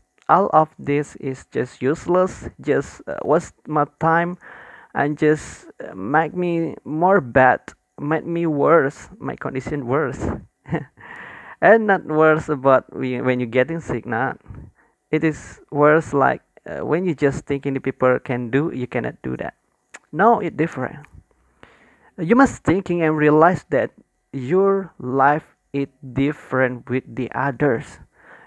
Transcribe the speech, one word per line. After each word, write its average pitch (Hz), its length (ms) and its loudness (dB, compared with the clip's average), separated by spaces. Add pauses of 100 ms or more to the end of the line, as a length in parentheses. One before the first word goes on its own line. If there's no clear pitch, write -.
(300)
all 185 240 4
of 156 160 4 (100)
this 143 380 -4
is 131 340 -10
just 123 320 -6
useless, 180 640 0 (140)
just, 139 440 -2
uh, - 180 -8
waste 156 300 0 (140)
my 151 180 0 (140)
time, 170 400 0 (560)
and 147 240 -2
just, - 480 0 (160)
uh, - 100 -14
make 147 400 0
me 170 420 -2 (100)
more 170 340 2
bad, 127 400 4 (400)
make 147 260 -4
me 170 220 -4
worse, 147 640 2 (100)
my 131 160 -8
condition 135 500 -8
worse. 131 380 -4 (420)
<laughs> - 80 -8 (880)
And 214 260 6
not 190 160 2
worse 156 460 2
about 135 420 2
we, 127 300 -6
when 127 180 0
you're 123 80 -4
getting 127 320 0
sick, - 260 -8
not. 117 300 -4 (760)
It 156 120 0
is - 380 -6 (100)
worse, 151 400 4
like, 135 300 2 (260)
uh, 160 160 -8
when 170 220 -2
you 165 100 -2
just 135 300 -2
thinking 139 280 -4
the 135 60 -4
people 127 400 0
can 123 300 -6
do, 135 240 0
you 123 140 -6
cannot - 340 -6
do 127 160 -6
that. - 180 -10 (560)
No, 208 300 4
it 170 160 -6
different. 147 480 -4 (1120)
You 185 180 0
must 262 280 2
thinking 175 380 0
and 156 140 2
realize 156 540 4
that 117 220 0 (420)
your 185 640 0
life 135 460 0 (280)
is 139 140 -4 (140)
different 131 880 -2
with 123 160 -2
the 120 280 -8
others. 131 640 -2 (480)